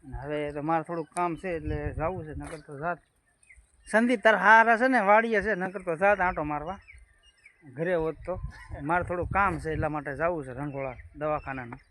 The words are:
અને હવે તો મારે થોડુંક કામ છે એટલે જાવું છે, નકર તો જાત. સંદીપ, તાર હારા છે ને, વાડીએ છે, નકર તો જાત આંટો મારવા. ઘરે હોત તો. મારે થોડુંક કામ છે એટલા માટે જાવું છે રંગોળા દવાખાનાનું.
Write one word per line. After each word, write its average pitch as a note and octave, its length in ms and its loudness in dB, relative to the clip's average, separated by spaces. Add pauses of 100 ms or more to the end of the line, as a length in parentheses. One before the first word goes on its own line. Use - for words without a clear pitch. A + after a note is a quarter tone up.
અને B2+ 180 -12
હવે D3 320 -6
તો D3 80 -8
મારે D#3+ 220 0
થોડુંક E3+ 320 -8
કામ F3 240 -2
છે F#3+ 160 -8
એટલે D3+ 200 -6 (220)
જાવું E3+ 280 -4
છે, D3+ 80 -12
નકર D3 320 -12
તો D#3 60 -16 (100)
જાત. E3+ 180 -4 (920)
સંદીપ, A#3 320 4
તાર A3 220 6
હારા A3 360 8
છે C4 80 4
ને, B3+ 120 4 (100)
વાડીએ A3 320 6
છે, G#3+ 140 0
નકર F#3 280 -6
તો F3 80 -2 (100)
જાત G3+ 180 4
આંટો F3 240 0
મારવા. D3+ 340 -6 (1000)
ઘરે E3+ 180 0
હોત D#3+ 220 -2 (100)
તો. F3 80 -6 (540)
મારે F3 160 2
થોડુંક F3 320 -4
કામ F#3+ 240 2
છે D3+ 120 -6
એટલા D3+ 220 -2
માટે C#3+ 260 -6
જાવું E3 240 -2
છે C3 80 -12
રંગોળા C3+ 440 -8 (220)
દવાખાનાનું. C3+ 600 -6 (100)